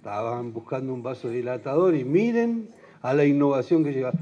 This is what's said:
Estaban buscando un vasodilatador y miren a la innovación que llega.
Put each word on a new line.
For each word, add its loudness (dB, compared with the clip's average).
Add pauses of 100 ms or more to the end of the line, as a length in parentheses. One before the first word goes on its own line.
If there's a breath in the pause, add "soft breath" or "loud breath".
Estaban -6
buscando -6
un -8
vasodilatador 0
y 0
miren 0 (320 loud breath)
a 0
la 4
innovación 4
que 0
llega. -2